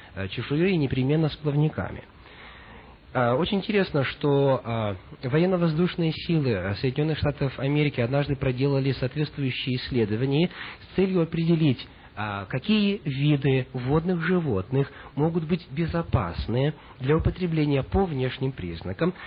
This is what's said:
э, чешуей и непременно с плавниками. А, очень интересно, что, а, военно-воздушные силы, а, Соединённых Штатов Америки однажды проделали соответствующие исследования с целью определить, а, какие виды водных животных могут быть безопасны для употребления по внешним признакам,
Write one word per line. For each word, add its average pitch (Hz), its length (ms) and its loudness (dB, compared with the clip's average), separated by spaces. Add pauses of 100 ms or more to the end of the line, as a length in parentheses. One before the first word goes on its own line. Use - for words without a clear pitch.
(160)
э, 95 140 -4
чешуей 156 420 0
и 180 60 2
непременно 143 500 2
с - 80 -4
плавниками. 147 680 0 (1080)
А, 120 220 2
очень 170 240 0
интересно, 185 460 0
что, 139 600 2
а, 110 320 -2 (280)
военно-воздушные 170 880 2
силы, 147 440 0
а, 95 200 -2
Соединённых 147 420 0
Штатов 143 400 -2
Америки 143 440 0
однажды 139 340 0
проделали 135 560 0
соответствующие 131 840 -4
исследования 131 760 0 (300)
с - 140 -20
целью 185 280 2
определить, 160 640 2 (280)
а, 101 300 -6
какие 202 600 0
виды 139 680 2
водных 160 480 0
животных 139 720 0 (240)
могут 165 300 0
быть 170 260 -2
безопасны 139 1040 0 (240)
для 135 180 2
употребления 165 640 0
по 196 240 0
внешним 131 460 -2
признакам, 92 640 -4 (120)